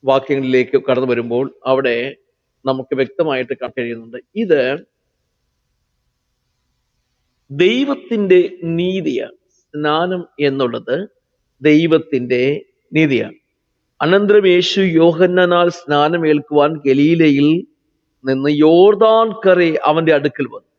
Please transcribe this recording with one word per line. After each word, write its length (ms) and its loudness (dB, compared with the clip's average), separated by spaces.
വാക്യങ്ങളിലേക്ക് 800 0
കടന്നു 240 -2
വരുമ്പോൾ 460 -4
അവിടെ 500 -4
നമുക്ക് 300 -6
വ്യക്തമായിട്ട് 580 -6
കാണാൻ 300 -10
കഴിയുന്നുണ്ട്. 340 -12
ഇത് 500 -2
ദൈവത്തിന്റെ 1120 0
നീതിയാണ്. 720 -6
സ്നാനം 760 -6
എന്നുള്ളത് 680 -4
ദൈവത്തിന്റെ 1040 0
നീതിയാണ്. 400 0
അനന്തരം 460 2
യേശു 340 0
യോഹന്നാനാൽ 880 2
സ്നാനം 580 -2
ഏൽക്കുവാൻ 600 0
ഗലീലയിൽ 800 2
നിന്ന് 240 -2
യോർദാൻ 840 4
കരെ 540 2
അവന്റെ 280 2
അടുക്കൽ 300 -2
വന്നു. 360 -14